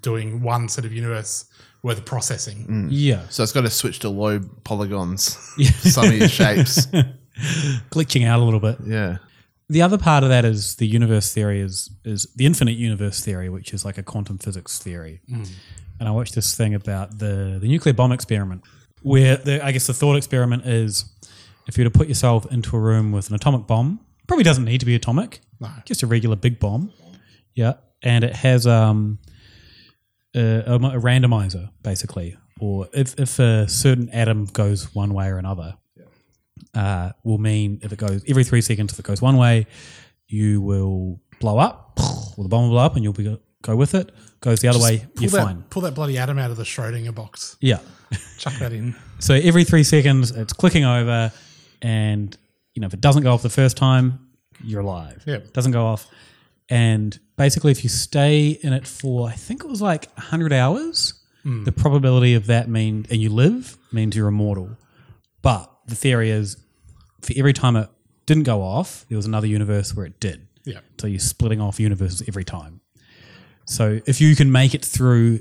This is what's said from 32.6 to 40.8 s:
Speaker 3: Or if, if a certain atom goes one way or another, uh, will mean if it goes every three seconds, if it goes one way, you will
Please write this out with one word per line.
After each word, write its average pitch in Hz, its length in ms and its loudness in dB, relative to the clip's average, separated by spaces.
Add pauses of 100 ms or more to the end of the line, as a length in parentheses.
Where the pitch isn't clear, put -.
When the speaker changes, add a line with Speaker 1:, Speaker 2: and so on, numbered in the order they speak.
Speaker 3:
Or 98 320 -4
if, 135 260 -2
if 135 200 -4
a 113 300 4
certain 123 420 2
atom 113 360 0
goes 101 480 -2
one 101 200 -2
way 98 140 -4
or 95 100 -4
another, 92 380 -8 (960)
uh, 98 360 -2 (140)
will 110 140 0
mean 107 440 -2
if 107 100 -10
it 104 60 -12
goes 98 300 -4
every 131 160 6
three 123 160 4
seconds, 107 320 -2
if - 60 -14
it - 60 -18
goes 101 160 -4
one 131 160 4
way, 117 300 6 (600)
you 104 320 0
will 95 600 -2 (200)